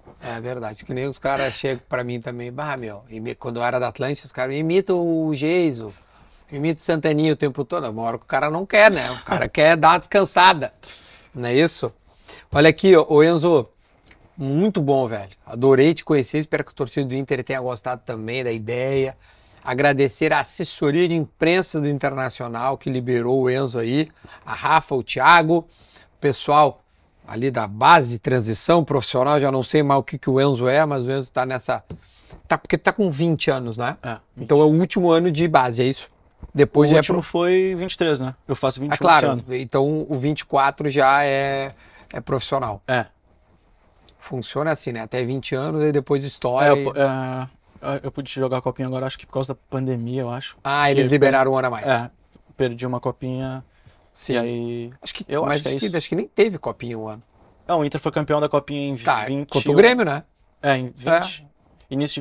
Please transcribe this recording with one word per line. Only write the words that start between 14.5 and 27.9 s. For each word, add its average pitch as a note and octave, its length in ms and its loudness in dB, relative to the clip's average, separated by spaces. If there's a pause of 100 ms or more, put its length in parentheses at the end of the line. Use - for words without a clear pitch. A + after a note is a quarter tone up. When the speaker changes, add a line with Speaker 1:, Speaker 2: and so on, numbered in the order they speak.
Speaker 2:
bom, C3+ 260 0
velho. G2+ 240 -10 (140)
Adorei C3+ 480 4
te - 120 -10
conhecer, D3 340 0
espero D3+ 240 -4
que - 80 -20
o - 40 -20
torcedor C3+ 340 -4
do B2 60 -6
Inter C3+ 280 -4
tenha C3 160 -6
gostado B2 460 -8
também A#2 380 -6
da A#2+ 100 -2
ideia. B2+ 640 -4 (460)
Agradecer C#3 720 0
a D3 60 2
assessoria D#3+ 680 -2
de E3 80 -4
imprensa E3 640 -2
do D3 80 -2
Internacional C3 920 -4
que - 100 -8
liberou B2+ 540 0
o B2+ 60 0
Enzo B2+ 280 -2
aí, C3 320 -2 (340)
a A2 120 -10
Rafa, D3+ 400 0
o A#2+ 80 -2
Thiago, E3 560 4
o E3 80 -6 (520)
pessoal D3 600 2 (460)
ali A#2+ 240 -4
da A#2 160 -4
base B2+ 420 4